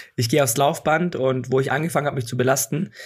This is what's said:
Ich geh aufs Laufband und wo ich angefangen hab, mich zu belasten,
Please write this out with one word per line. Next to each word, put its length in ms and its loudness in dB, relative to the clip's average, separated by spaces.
Ich 100 2
geh 140 4
aufs 160 0
Laufband 580 0
und 340 0
wo 120 2
ich 100 -2
angefangen 360 -2
hab, 80 -4
mich 120 -4
zu 80 -8
belasten, 560 0